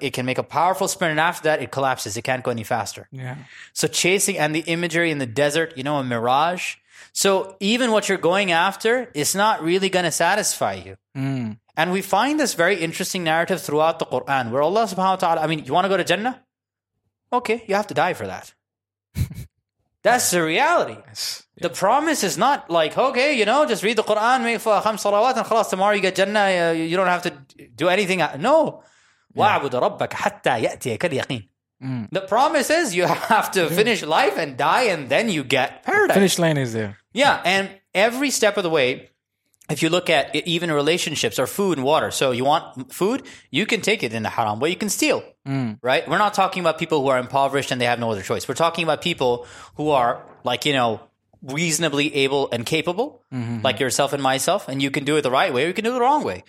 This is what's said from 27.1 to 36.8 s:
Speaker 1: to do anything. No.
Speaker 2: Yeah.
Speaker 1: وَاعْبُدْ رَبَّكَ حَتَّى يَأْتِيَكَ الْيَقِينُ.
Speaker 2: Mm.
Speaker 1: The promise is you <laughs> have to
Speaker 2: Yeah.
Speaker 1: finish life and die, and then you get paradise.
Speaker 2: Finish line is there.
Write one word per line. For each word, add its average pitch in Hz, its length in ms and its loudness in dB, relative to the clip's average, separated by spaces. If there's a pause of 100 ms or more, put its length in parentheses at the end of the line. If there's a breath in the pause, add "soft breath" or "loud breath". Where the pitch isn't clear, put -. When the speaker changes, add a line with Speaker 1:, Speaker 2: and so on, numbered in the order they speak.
Speaker 1:
to 170 100 -4 (440)
do 160 120 2
anything. 185 300 2 (200)
No. 277 440 2 (520 soft breath)
Speaker 2:
Yeah. 180 260 4
Speaker 1:
وَاعْبُدْ 139 120 -4
رَبَّكَ 131 380 0
حَتَّى 135 540 -2
يَأْتِيَكَ 117 340 -4
الْيَقِينُ. 131 500 -4 (360)
Speaker 2:
Mm. 123 260 -6
Speaker 1:
The 185 120 -4
promise 269 480 0
is 302 240 2
you 180 120 2
<laughs> - 280 0
have 202 180 2
to 185 120 2
Speaker 2:
Yeah. 151 40 0
Speaker 1:
finish 196 340 2
life 208 360 2
and 143 180 -4
die, 170 280 2
and 160 260 -2
then 202 180 2
you 151 160 -2
get 127 400 0
paradise. 403 300 2
Speaker 2:
Finish 190 240 4
line 160 180 2
is 127 160 -2
there. 107 240 -6 (160)